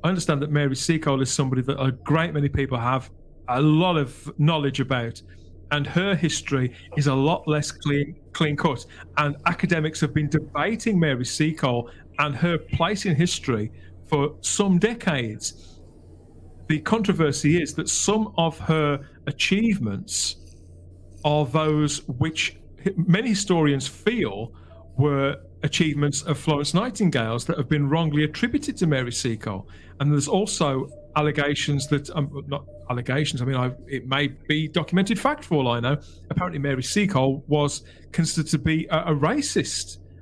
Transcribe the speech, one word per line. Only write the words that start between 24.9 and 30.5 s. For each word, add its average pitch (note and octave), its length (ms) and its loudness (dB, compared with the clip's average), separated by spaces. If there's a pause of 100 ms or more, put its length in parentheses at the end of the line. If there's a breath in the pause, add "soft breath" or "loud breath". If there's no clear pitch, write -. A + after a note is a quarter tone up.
were C#3 400 2 (280)
achievements D3 580 0
of D3 160 -2
Florence C#3+ 380 0
Nightingale's D3 680 0
that - 120 -2
have C3 100 -4
been C#3+ 220 2
wrongly D3+ 360 2
attributed A#3+ 520 -2
to F#3 80 0
Mary C3 260 0
Seacole. A2 540 -4 (340 loud breath)
And C#3+ 120 2
there's C#3+ 160 2
also C#3+ 600 0 (280)